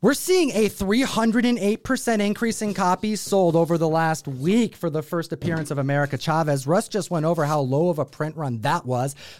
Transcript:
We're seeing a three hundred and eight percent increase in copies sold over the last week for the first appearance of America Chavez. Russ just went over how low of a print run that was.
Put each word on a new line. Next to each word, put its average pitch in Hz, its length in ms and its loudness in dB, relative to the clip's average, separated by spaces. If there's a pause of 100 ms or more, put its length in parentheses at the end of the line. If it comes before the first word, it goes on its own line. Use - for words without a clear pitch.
We're 247 120 4
seeing 349 400 2
a 208 160 2
three 202 320 0
hundred 226 440 2
and 247 120 2
eight 202 260 -2
percent 233 380 0
increase 208 400 -2
in 208 140 -2
copies 190 440 0
sold 180 360 2
over 165 240 4
the 160 100 2
last 160 380 0
week 175 480 0
for 165 160 -4
the 151 100 -2
first 165 320 -6
appearance 160 380 -4
of 143 80 -2
America 139 380 0
Chavez. 151 500 0
Russ 185 200 0
just 196 220 -4
went 156 160 -2
over 165 200 0
how 151 160 0
low 139 280 2
of 160 80 -2
a 135 80 -2
print 156 320 -6
run 127 240 -4
that 151 240 -2
was. 127 300 -2 (240)